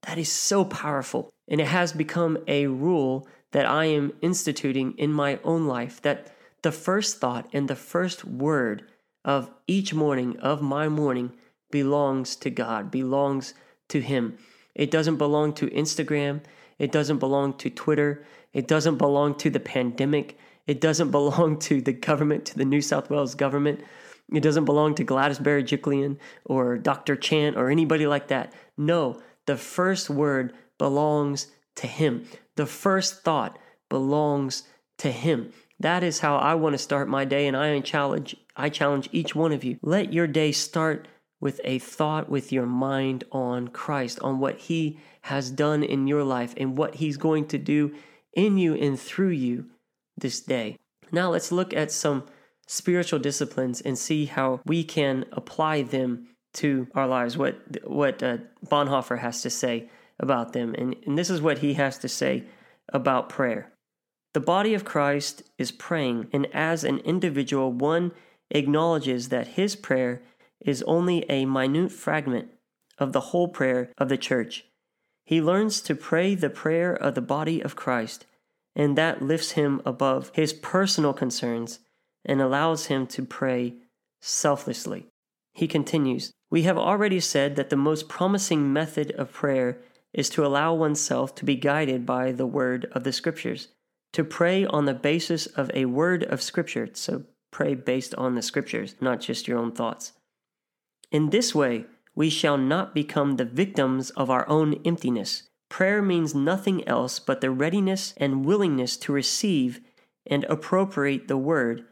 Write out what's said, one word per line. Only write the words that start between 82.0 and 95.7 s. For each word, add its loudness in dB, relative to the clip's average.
and 2
allows 2
him 0
to -8
pray -4
selflessly." -2
He 0
continues, 0
"We 4
have 2
already 2
said 0
that -2
the 2
most 2
promising 2
method -2
of -6
prayer 0
is -2
to 2
allow 2
oneself 0
to -12
be 2
guided 0
by 0
the -2
word -2
of -4
the -2
scriptures, -6
to 0
pray 2
on 2
the 0
basis 0
of -4